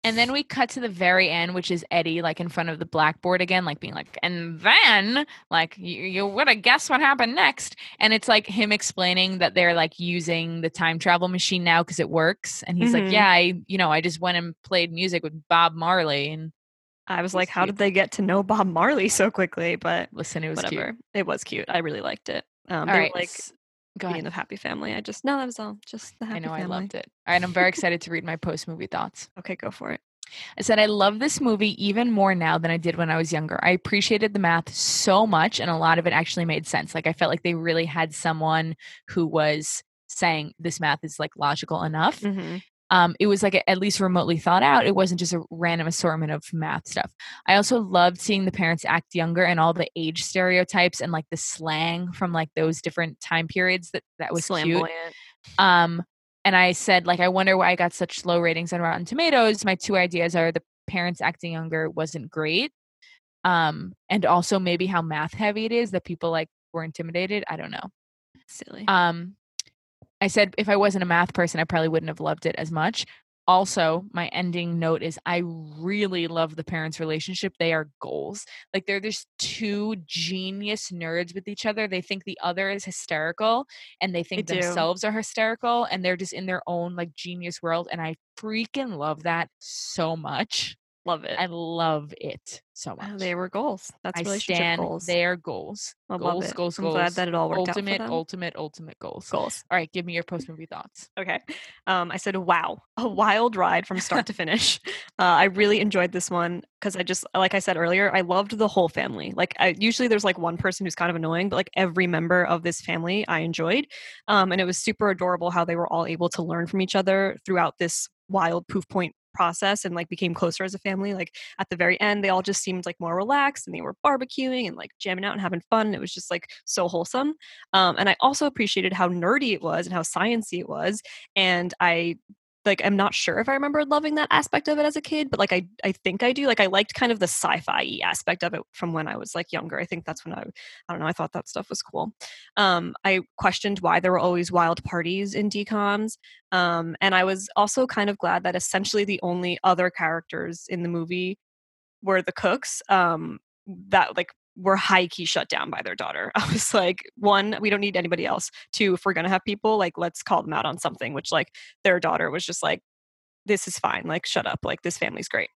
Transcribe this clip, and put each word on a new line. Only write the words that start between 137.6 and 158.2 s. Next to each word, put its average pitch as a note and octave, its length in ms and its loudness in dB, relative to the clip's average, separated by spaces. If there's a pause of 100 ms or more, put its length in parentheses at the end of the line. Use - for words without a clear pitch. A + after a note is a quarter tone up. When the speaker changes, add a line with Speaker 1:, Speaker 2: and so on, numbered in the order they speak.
Speaker 2:
aspect - 380 -2
of E3+ 100 -4
it - 80 -6 (120)
from E3+ 200 -6
when D#3 160 -4
I - 80 -6
was, - 180 -12
like, E3+ 160 -6
younger. E3 300 -6
I F3 60 -4
think E3+ 180 -8
that's - 220 -10
when F3 80 -8
I, - 80 -10 (440)
I F3 60 -10
don't F3 80 -8
know, D#3 60 -2
I E3 60 0
thought E3 200 -6
that - 160 -8
stuff - 220 -8
was - 100 -8
cool. - 320 -6 (460)
Um, F3 440 2
I F#3+ 180 2 (180)
questioned G3+ 400 0
why E3+ 200 2
there F#3 140 2
were F3+ 60 4
always F3 340 0
wild E3+ 320 2
parties F#3 500 -4
in G#3 140 0
D G3+ 160 -2
coms. G#3 540 -2 (340)
Um, E3+ 480 0
and G3 140 2
I F#3 100 6
was F#3+ 320 -2
also G#3+ 300 2
kind G#3 240 0
of G3+ 80 -4
glad F3+ 240 0
that F3+ 140 0
essentially F#3+ 480 0
the G3+ 180 -2
only F3+ 420 -2
other F3+ 240 4
characters E3+ 800 -4
in F3 140 -4
the E3+ 80 -2
movie F3+ 480 -4 (640)
were F#3+ 200 2
the F#3 100 -4
cooks, - 580 -2
um, E3+ 480 2 (500)
that, F#3+ 280 4
like, - 160 -4 (240)
were F#3+ 200 2
high-key F#3 480 2
shut - 240 -2
down - 220 -4
by - 120 -8
their F2+ 120 -6
daughter. - 380 -6
<laughs> - 40 0
I - 160 0
was - 220 -2
like, F#3 240 2 (180)
"One, G3+ 440 2
we G#3 100 0
don't G3+ 100 0
need G3+ 160 -2
anybody E3+ 300 -2